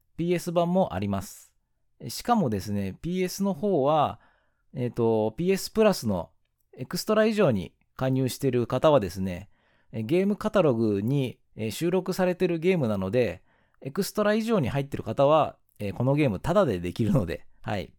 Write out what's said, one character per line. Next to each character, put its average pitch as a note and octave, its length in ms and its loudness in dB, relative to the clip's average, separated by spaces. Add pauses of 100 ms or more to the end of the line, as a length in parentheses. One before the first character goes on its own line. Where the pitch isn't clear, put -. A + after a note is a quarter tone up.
(160)
ピ E3+ 140 -2
ー F3 60 2
エ - 20 -2
ス E3+ 140 -8
版 E3+ 200 2
も F#3 220 2
あ F#2+ 40 -4
り G2+ 100 -2
ま G2 140 -2
す。 - 300 -20 (560)
し - 140 -10
か A#3+ 140 0
も D#3 140 2
で G2+ 100 -2
す G#2 120 -6
ね、 G2 280 -4
ピ F#3 220 -4
ー - 20 0
エ F3+ 40 -2
ス F#3+ 140 -8
の G3 120 -2
方 E3+ 280 0
は、 C#3 380 0 (540)
え B2 120 -4
ー A2+ 40 -4
と、 A2+ 460 2
ピ E3+ 100 -2
ー F#3+ 60 4
エ F#3+ 40 2
ス - 140 -8
プ A3 140 2
ラ G3 100 4
ス - 120 -6
の F#2 240 -2 (460)
エ B2+ 80 -10
ク - 120 -8
ス - 80 -8
ト G#3+ 100 0
ラ G#3+ 100 4
以 A3 100 0
上 G3 160 4
に F#2 220 -2 (240)
加 C3 140 -2
入 C3 180 0
し - 100 -8
て C#3 100 -2
い - 20 2
る B2 160 0
方 C#3+ 240 2
は C#3 100 6
で F#2+ 100 -2
す G2 100 -8
ね、 F#2+ 280 -6 (440)
え A2 80 -8
ー、 - 20 -4
ゲ E3 200 0
ー G3 40 0
ム G3+ 100 0
カ G#3+ 140 -6
タ G3 120 4
ロ C#3+ 120 4
グ G#2+ 280 0
に、 C3 360 0 (180)
え A2 120 -6
ー、 - 20 -6
収 E3 200 -4
録 F#3 220 0
さ F#3 120 0
れ F3+ 100 2
て F#3 100 -2
い F3 40 4
る E3+ 100 -2
ゲ F3+ 160 2
ー F3 40 2
ム B2+ 100 2
な G#2 100 0
の F#2+ 120 -2
で、 G#2 320 0 (380)
エ C#3 100 -12
ク G3 120 -2
ス - 100 -6
ト G#3+ 120 -2
ラ G#3 100 2
以 A3+ 80 0
上 A3 180 0
に A#2 80 0
入 C#3 140 -2
っ - 40 -10
て C#3+ 100 -8
い - 20 -6
る C#3+ 40 -6
方 C#3 240 2
は、 D3 300 4 (220)
え G2+ 120 -6
ー、 - 40 -6
こ A#2+ 100 -2
の C3+ 100 4
ゲ D3 120 2
ー A#2+ 40 2
ム F2+ 100 -2
タ E3 140 0
ダ G3+ 120 4
で F#2+ 140 0
で F2+ 120 -4
き A#2 120 -2
る G#2+ 80 2
の A#2+ 140 2
で、 D#2+ 200 -8 (160)
は G#2+ 160 -6
い。 D#2+ 200 -10